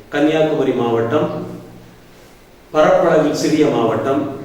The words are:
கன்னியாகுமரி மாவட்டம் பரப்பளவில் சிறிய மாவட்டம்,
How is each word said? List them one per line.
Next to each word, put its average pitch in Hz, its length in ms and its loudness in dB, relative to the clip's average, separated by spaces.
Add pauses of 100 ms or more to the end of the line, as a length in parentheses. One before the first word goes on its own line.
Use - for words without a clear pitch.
கன்னியாகுமரி 151 640 0
மாவட்டம் 120 720 -2 (1300)
பரப்பளவில் 156 640 2
சிறிய 156 300 2
மாவட்டம், 120 640 -2 (140)